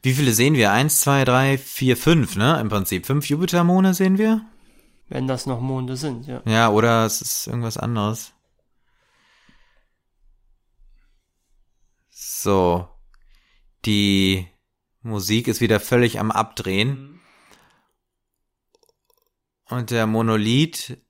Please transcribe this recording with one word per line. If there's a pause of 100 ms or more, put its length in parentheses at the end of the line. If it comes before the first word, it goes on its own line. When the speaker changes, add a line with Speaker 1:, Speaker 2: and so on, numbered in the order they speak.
Speaker 1:
wie
viele
sehen
wir?
Eins,
zwei,
drei,
vier,
fünf,
ne?
Im
Prinzip
fünf
Jupitermonde
sehen
wir. (640)
Speaker 2:
Wenn
das
noch
Monde
sind,
ja.
Speaker 1:
Ja,
oder
es
ist
irgendwas
anderes. (3750)
So. (1000)
Die (540)
Musik
ist
wieder
völlig
am
Abdrehen.
Speaker 2:
Mhm. (2500)
Speaker 1:
Und
der
Monolith (120)